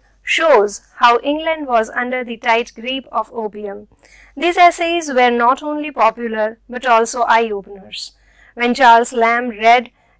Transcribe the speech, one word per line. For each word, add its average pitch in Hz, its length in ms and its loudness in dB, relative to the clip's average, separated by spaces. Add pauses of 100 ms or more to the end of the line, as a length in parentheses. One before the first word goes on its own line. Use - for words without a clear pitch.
(220)
shows 233 600 0 (160)
how 240 240 4
England 311 440 -4
was 233 240 -2
under 247 340 -6
the 233 140 -10
tight 233 380 -2
grip 254 360 -10
of 220 220 -6
opium. 208 540 -10 (480)
These 339 220 -2
essays 339 540 2
were 247 200 4
not 240 320 2
only 302 260 -8
popular, 226 680 -2 (100)
but 240 160 -12
also 233 380 2
eye-openers. 208 880 -2 (420)
When 240 220 -2
Charles 240 360 4
Lamb 240 380 0
read 233 400 2 (300)